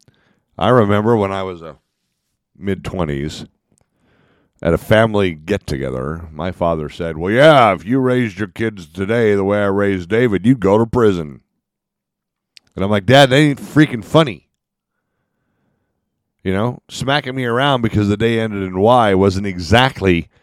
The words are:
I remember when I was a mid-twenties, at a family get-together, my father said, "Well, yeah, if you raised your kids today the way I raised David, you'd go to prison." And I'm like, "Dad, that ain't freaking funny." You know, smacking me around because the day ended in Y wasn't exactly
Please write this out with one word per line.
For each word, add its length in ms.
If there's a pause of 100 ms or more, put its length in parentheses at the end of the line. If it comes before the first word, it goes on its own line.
(580)
I 120
remember 480
when 160
I 100
was 180
a 180 (800)
mid-twenties, 880 (1200)
at 100
a 40
family 560
get-together, 1000
my 200
father 380
said, 280
"Well, 140
yeah, 420
if 120
you 140
raised 400
your 80
kids 400
today 480
the 80
way 180
I 60
raised 420
David, 360
you'd 160
go 160
to 80
prison." 560 (1300)
And 100
I'm 60
like, 160
"Dad, 240
that 60
ain't 240
freaking 460
funny." 440 (1900)
You 100
know, 260 (100)
smacking 460
me 80
around 380
because 260
the 100
day 220
ended 240
in 160
Y 340
wasn't 340
exactly 800 (140)